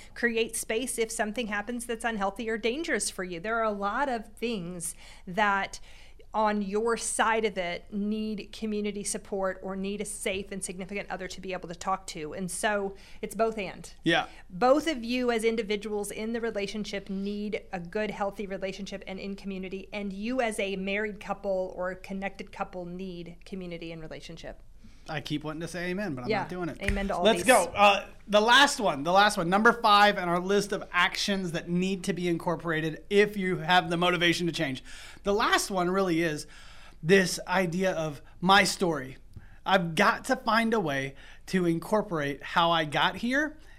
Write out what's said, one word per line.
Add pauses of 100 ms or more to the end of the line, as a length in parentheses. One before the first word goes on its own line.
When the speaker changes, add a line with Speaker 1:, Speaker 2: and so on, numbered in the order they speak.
(140)
Speaker 1:
create
space
if
something
happens
that's
unhealthy
or
dangerous
for
you.
There
are
a
lot
of (100)
things (320)
that (560)
on
your
side
of
it
need
community
support
or
need
a
safe
and
significant
other
to
be
able
to
talk
to.
And
so (260)
it's
both
and. (100)
Speaker 2:
Yeah. (240)
Speaker 1:
Both
of
you
as
individuals
in
the
relationship
need (100)
a
good,
healthy
relationship
and
in
community.
And
you
as
a
married
couple
or
connected
couple
need
community
and
relationship. (500)
Speaker 2:
I
keep
wanting
to
say
amen,
but
I'm
Speaker 1:
Yeah.
Speaker 2:
not
doing
it.
Speaker 1:
Amen
to
all
Speaker 2:
Let's
Speaker 1:
these.
Speaker 2:
go. (100)
Uh, (240)
the
last
one,
the
last
one,
number
five
on
our
list
of
actions
that
need
to
be
incorporated
if
you
have
the
motivation
to
change. (420)
The
last
one
really
is (560)
this
idea
of (180)
my
story. (500)
I've
got
to
find
a
way (320)
to
incorporate
how
I
got
here (220)